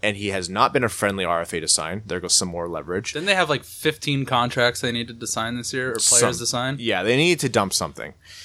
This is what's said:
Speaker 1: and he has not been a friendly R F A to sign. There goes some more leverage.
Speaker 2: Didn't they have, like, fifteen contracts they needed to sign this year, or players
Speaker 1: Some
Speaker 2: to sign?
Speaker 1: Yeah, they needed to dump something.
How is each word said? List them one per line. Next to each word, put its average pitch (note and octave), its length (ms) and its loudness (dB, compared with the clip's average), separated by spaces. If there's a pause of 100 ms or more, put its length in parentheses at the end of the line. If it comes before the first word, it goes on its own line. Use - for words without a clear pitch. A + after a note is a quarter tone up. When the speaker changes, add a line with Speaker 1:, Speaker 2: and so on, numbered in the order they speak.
Speaker 1:
and G#2 160 0
he G2+ 100 -4
has F#2 220 -4
not A2 240 2
been C3 100 2
a G#2+ 60 2
friendly F#2+ 340 0
R E2+ 160 2
F E2+ 140 -6
A E2 60 -2
to D#2+ 60 -6
sign. E2 380 0
There F2+ 160 -4
goes F2 140 -2
some F#2 140 2
more E2+ 200 -4
leverage. E2+ 460 -4
Speaker 2:
Didn't D#3 120 -6
they G3+ 80 4
have, F3 140 2
like, C#3 160 0
fifteen C#3+ 600 -2
contracts A#2+ 560 2
they A#2+ 100 0
needed A#2 260 -6
to A#2+ 80 -10
sign A#2 300 -4
this A#2+ 160 -8
year, C3 200 -2
or - 20 -2
players G#2 260 6
Speaker 1:
Some A2 140 4
Speaker 2:
to A#2 120 -4
sign? C3 320 -2
Speaker 1:
Yeah, G#2 240 0
they A#2+ 140 4
needed E3 240 4
to C3+ 80 2
dump G#2 240 2
something. D2 400 -4 (320)